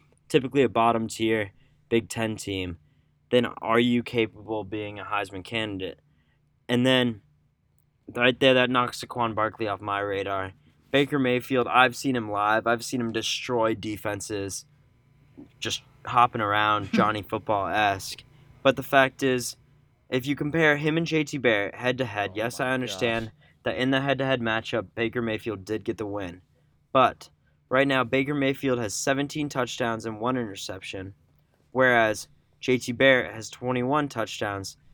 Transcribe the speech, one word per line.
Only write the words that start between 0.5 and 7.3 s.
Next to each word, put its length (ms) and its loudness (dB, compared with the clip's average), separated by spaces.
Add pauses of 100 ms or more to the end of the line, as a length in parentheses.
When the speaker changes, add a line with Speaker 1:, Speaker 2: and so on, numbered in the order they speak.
Speaker 1:
a 60 4
bottom 380 2
tier 440 0 (380)
Big 200 0
Ten 260 -4
team, 420 -6 (520)
then 160 4 (160)
are 180 4
you 240 4
capable 580 -2
of 80 -12
being 300 -8
a 40 -10
Heisman 400 -4
candidate? 560 -6 (680)
And 180 2
then 360 2 (960)